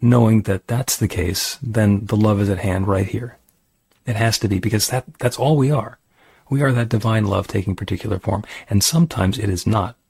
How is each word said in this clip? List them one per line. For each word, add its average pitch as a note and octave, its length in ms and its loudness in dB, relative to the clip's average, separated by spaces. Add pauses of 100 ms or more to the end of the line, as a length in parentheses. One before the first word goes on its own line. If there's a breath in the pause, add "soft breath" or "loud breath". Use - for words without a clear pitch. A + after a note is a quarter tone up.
knowing A#2 400 6
that G2 260 -4
that's B2 300 -4
the G#2+ 100 0
case, - 560 -4
then G#2 420 2
the G#2 120 -2
love G#2+ 240 4
is G2+ 80 2
at F#2+ 100 -2
hand F#2+ 300 -2
right G2 180 0
here. A#2 300 -8 (680)
It A2+ 120 -4
has A2+ 220 2
to G#2 100 0
be, F#2+ 100 0
because G#2+ 300 -2
that, B2+ 160 -4 (140)
that's B2 200 -2
all C#3+ 160 2
we C#3 160 2
are. A#2+ 260 -4 (520 soft breath)
We C#3 140 0
are C3+ 100 2
that A#2 160 0
divine A2 380 0
love G2 200 0
taking F#2+ 300 -4
particular G2 420 -6
form. G#2 240 -4 (260 loud breath)
And G2+ 140 2
sometimes A2+ 560 0
it G#2 100 -2
is F2+ 160 -2
not G#2+ 300 0 (140)